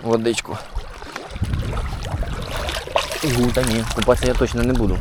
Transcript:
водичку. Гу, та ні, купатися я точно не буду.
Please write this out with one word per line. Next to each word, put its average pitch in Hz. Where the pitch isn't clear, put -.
водичку. 113
Гу, 123
та 127
ні, 113
купатися 123
я 127
точно 117
не 123
буду. 104